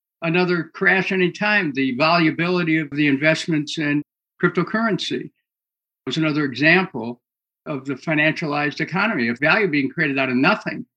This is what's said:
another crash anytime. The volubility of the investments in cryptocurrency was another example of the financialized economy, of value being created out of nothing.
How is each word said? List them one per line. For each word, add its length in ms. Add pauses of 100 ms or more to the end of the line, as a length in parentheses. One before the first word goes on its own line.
(220)
another 420 (100)
crash 380
anytime. 600
The 220
volubility 840
of 120
the 160
investments 720
in 240 (400)
cryptocurrency 880 (760)
was 100
another 280
example 760 (460)
of 180
the 100
financialized 840
economy, 480
of 100
value 300
being 200
created 300
out 100
of 80
nothing. 500 (100)